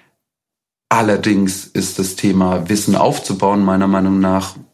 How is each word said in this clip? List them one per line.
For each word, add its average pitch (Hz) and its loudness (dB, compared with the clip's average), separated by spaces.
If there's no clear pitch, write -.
Allerdings 101 0
ist - -6
das 95 -4
Thema 92 0
Wissen 104 0
aufzubauen, 101 0
meiner 95 2
Meinung 95 2
nach 95 -2